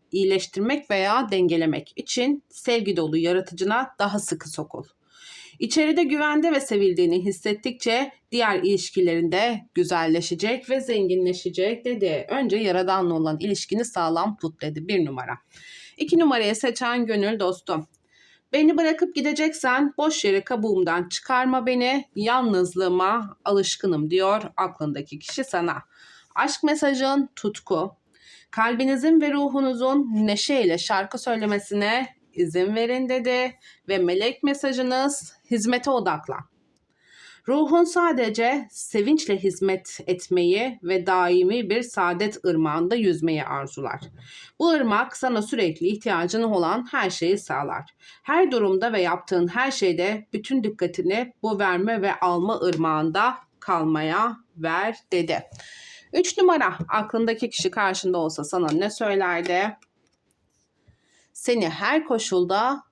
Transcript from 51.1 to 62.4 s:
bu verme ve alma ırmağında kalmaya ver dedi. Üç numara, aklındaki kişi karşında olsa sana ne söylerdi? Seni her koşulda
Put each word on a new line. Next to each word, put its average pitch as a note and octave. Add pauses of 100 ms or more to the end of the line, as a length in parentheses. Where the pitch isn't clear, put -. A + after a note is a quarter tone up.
bu G#3+
verme G3
ve F#3+
alma F3+
ırmağında D#3+ (240)
kalmaya E3 (200)
ver F3 (140)
dedi. E3+ (640)
Üç F4+
numara, D#4 (100)
aklındaki A3+
kişi -
karşında F#3+
olsa D#3+
sana E3
ne F#3
söylerdi? F#3+ (1600)
Seni A3+
her A3+
koşulda A3